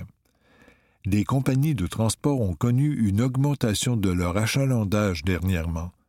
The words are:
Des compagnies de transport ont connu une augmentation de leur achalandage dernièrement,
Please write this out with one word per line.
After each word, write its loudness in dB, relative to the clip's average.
Des 2
compagnies 0
de -2
transport -2
ont -2
connu 2
une 2
augmentation 0
de 2
leur 0
achalandage 0
dernièrement, -2